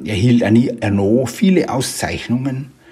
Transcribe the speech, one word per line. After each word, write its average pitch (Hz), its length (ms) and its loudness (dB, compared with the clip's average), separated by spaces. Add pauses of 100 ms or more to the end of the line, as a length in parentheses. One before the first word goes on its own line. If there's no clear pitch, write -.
erhielt 117 360 2
Annie 117 380 2
Ernaux 107 500 0
viele 185 380 2
Auszeichnungen 131 1040 -6 (220)